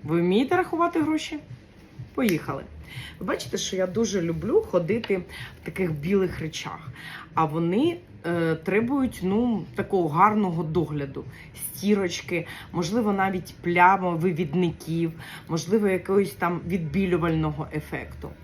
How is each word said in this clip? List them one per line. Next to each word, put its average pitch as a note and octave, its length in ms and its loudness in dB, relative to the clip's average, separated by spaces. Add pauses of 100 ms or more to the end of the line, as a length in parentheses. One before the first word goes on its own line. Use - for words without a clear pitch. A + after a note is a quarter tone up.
Ви D#3+ 160 2
вмієте A3 360 4
рахувати E4+ 460 2
гроші? D#4 360 -2 (760)
Поїхали! D#3+ 500 0 (540)
Ви F#3 80 -8
бачите, A#3+ 320 -4
що - 180 -4
я F#3 100 2
дуже F#3+ 360 0
люблю E3+ 480 2
ходити G3 460 2 (460)
в - 20 -20
таких E3+ 280 -2
білих F3+ 480 2
речах, D#3 500 -8 (440)
а D#3+ 100 4
вони, F3 520 2 (300)
е, E3 280 2
требують, A#3+ 680 0
ну, G#3 420 2 (100)
такого F#3+ 340 2
гарного F#3 540 4
догляду. D3+ 600 -2 (300)
Стірочки, F3+ 920 -2 (260)
можливо, G3+ 400 0
навіть F#3+ 500 0
пляма F3+ 480 6
вивідників, E3 1040 0 (360)
можливо, F#3+ 400 2
якогось F#3+ 420 2
там F3 360 -2
відбілювального E3 1080 0
ефекту. - 560 -8 (140)